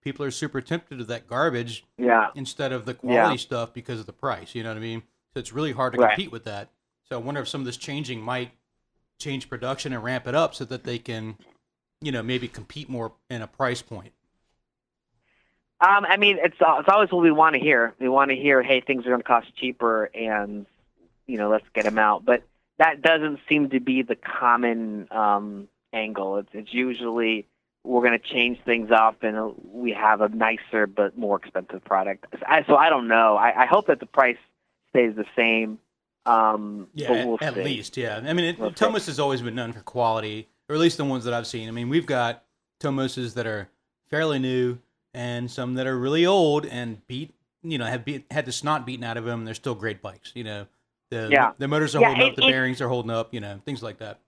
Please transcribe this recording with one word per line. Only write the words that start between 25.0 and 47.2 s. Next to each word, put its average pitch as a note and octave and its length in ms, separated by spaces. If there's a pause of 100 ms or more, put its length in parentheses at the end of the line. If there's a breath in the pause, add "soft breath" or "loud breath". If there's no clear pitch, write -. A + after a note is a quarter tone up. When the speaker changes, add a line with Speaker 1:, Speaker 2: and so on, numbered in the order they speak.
Speaker 2:
um, G#2 580 (240)
angle. G#2 460
It's, G2+ 160
it's G#2+ 180
usually, A#2 720 (380)
"We're B2 200
gonna A#2+ 160
change A#2+ 440
things A2+ 300
up, A2+ 320
and, G#2+ 120
uh, A2 140 (220)
we A#2 200
have G#2+ 300
a G#2+ 80
nicer A2 560
but G2+ 320
more G2+ 180
expensive F#2 480
product." F#2+ 420 (200)
I, D3+ 180
so D3 120
I D3 120
don't C3 200
know. A2+ 280
I, A2+ 280
I - 20
hope F#3 220
that C#3 120
the - 60
price B2 320 (520)
stays A#2+ 260
the G#2+ 100 (100)
same. A2+ 420 (460)
Um, G#2+ 720
Speaker 1:
Yeah, D3 140
Speaker 2:
but B2 180
we'll A#2 160
Speaker 1:
at D3+ 120
Speaker 2:
see. G2+ 100
Speaker 1:
least, A#2+ 340
yeah. A2+ 260
I D3+ 80
mean, F3 140
it, E3+ 120
Speaker 2:
We'll G#3+ 120
see. F3 60
Speaker 1:
Tomos E3 300
has C#3 140
always C3+ 220
been A#2 140
known A#2 180
for A2+ 60
quality, A2 680 (220)
or D3+ 60
at D#3 40
least E3 160
the D3+ 80
ones C3 200
that A#2+ 100
I've A#2 140
seen. A2 200
I A2+ 40
mean, A#2+ 180
we've D#3+ 160
got A#2+ 380 (360)
Tomoses C3 540
that A#2 120
are G#2+ 220 (400)
fairly D3+ 300
new B2+ 400 (380)
and A#2+ 320
some B2+ 260
that C3 120
are C3 100
really C#3+ 300
old D#3+ 400
and A#2 400
beat, C#3 260 (300)